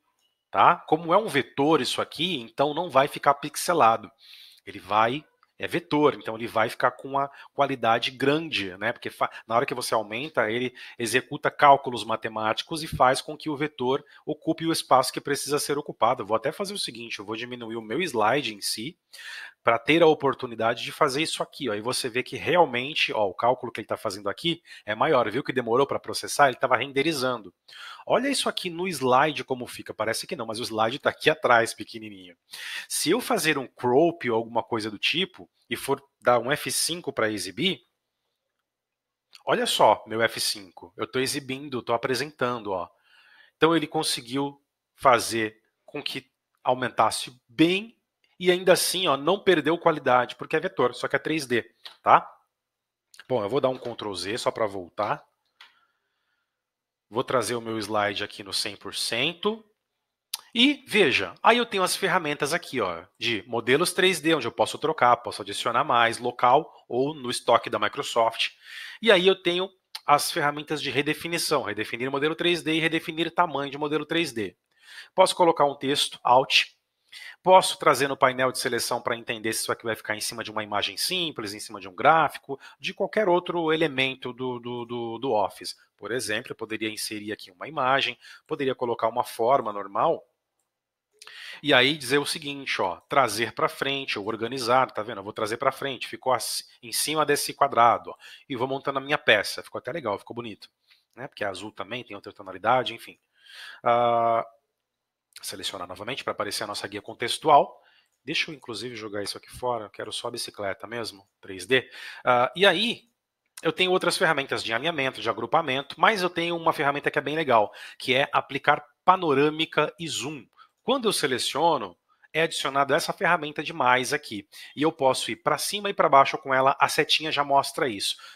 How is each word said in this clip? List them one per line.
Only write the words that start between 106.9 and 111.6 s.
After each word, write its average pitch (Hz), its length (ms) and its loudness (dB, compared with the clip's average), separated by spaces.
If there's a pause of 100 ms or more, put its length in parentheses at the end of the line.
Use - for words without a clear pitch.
contextual. 143 800 2 (460)
Deixa - 240 -4
eu, 160 60 -16
inclusive, 120 400 -12
jogar 104 260 -8
isso 98 160 -10
aqui - 120 -20
fora, 120 360 -6
eu 98 60 -18
quero 110 200 -12
só - 180 -8
a - 20 -8
bicicleta 101 560 -8
mesmo, 104 400 -12 (120)
três 95 280 -14